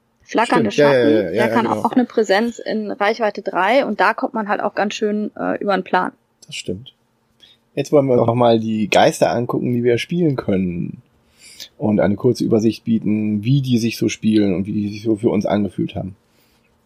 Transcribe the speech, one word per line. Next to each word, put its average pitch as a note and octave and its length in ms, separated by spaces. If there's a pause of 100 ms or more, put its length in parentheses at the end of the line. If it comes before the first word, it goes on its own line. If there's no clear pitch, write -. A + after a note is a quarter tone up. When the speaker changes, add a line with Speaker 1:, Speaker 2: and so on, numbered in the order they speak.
(220)
Speaker 1:
Flackernde G#3+ 480
Speaker 2:
Stimmt, D3 180
ja, C#3+ 60
Speaker 1:
Schatten, A#2+ 160
Speaker 2:
ja, A2 60
ja, G#2+ 80
ja, E2 60
Speaker 1:
der F3 40
Speaker 2:
ja, G#3 140
Speaker 1:
kann A3+ 180
Speaker 2:
genau. G#3+ 160
Speaker 1:
auch A#3 100
eine B3 140
Präsenz A3 520
in G#3+ 320
Reichweite G#3 520
drei G#3+ 420
und G#3 160
da G3+ 140
kommt - 180
man G#3+ 160
halt G#3 140
auch - 120
ganz G3+ 200
schön, G#3+ 420
äh, - 240
über G3+ 160
den F#3 80
Plan. - 280 (340)
Speaker 2:
Das D3 80
stimmt. G2+ 400 (800)
Jetzt C#3+ 180
wollen C#3+ 140
wir B2+ 100
noch A#2 180
mal A#2 260
die G#2+ 280
Geister G#2 440
angucken, B2 420
die A#2+ 80
wir A#2+ 160
spielen E3 380
können. F#2 680 (760)
Und G#2 240
eine G2 140
kurze A#2+ 300
Übersicht A2 400
bieten, G#2+ 600
wie C3+ 160
die B2+ 180
sich A2 200
so A#2 100
spielen G#2+ 460
und F#2 120
wie G#2+ 60
die G#2 160
sich G#2 140
so A2+ 140
für G#2+ 120
uns G2 160
angefühlt G2+ 500
haben. F#2+ 200 (720)